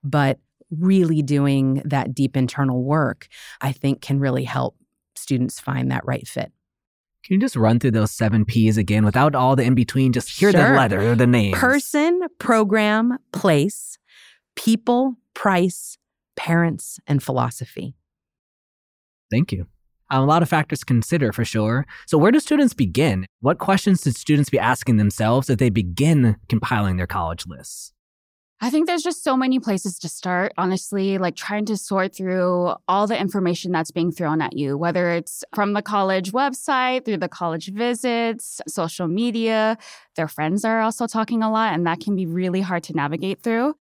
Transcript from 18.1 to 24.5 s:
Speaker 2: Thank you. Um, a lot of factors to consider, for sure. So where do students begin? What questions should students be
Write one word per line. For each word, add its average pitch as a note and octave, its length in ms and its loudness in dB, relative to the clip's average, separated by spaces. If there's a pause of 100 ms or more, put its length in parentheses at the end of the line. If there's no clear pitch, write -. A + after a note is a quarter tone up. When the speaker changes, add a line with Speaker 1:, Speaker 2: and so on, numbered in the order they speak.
Speaker 2:
Thank B2+ 200 0
you. F2+ 160 -6 (420)
Um, C3+ 140 2
a - 20 2
lot D#3 160 4
of D#3+ 60 2
factors D3+ 320 0
to - 60 -12
consider, B2+ 480 2
for A#2+ 100 -2
sure. A2+ 420 0 (200)
So D#3+ 120 2
where F3 140 6
do D4+ 80 6
students D4 340 2
begin? G2 520 0 (160)
What C3+ 160 2
questions F#3+ 460 2
should C3 120 -2
students D3 340 2
be C3+ 100 0